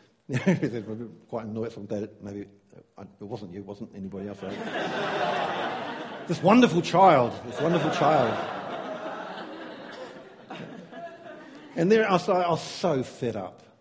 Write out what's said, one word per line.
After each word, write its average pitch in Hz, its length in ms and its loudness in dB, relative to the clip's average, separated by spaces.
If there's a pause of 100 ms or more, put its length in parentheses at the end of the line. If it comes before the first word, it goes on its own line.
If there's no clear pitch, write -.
(300)
<laughs> 139 140 -4 (840)
Quite 113 160 -6
annoyed, 113 260 -4
so - 80 -14
I'm 101 60 -12
glad 104 180 -4
it, 104 180 -12
maybe, 101 260 -10 (500)
uh, 98 60 -16 (180)
it - 20 -16
wasn't 101 300 -10
you, 101 80 -12
it 98 40 -12
wasn't 101 300 -12
anybody 98 320 -8
else, 98 160 -12
right? 98 140 -8 (1600)
<laughs> - 100 -14
This 160 160 -2
wonderful 202 380 8
child, 156 500 8 (140)
this 120 160 -6
wonderful 156 300 2
child. 143 460 4 (3500)
And 175 120 4
there 220 160 8
I 202 60 2
was, 175 160 4
I 180 220 4
was 160 120 2
so 143 420 0
fed 113 340 -4
up. 92 260 -10 (180)